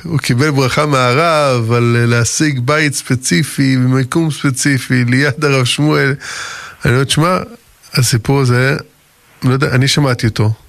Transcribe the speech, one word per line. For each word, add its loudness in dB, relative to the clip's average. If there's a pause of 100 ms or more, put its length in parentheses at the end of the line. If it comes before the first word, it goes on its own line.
הוא -4
קיבל 0
ברכה 0
מהרב 2
על, 2
אה, 2
להשיג 0
בית 0
ספציפי, -2
במקום 0
ספציפי, -2
ליד 0
הרב 2
שמואל. 0 (720)
אני 2
אומר, 0
"שמע, 0 (560)
הסיפור 0
הזה, 2 (680)
לא 4
יודע, 0
אני 2
שמעתי 0
אותו 0 (160)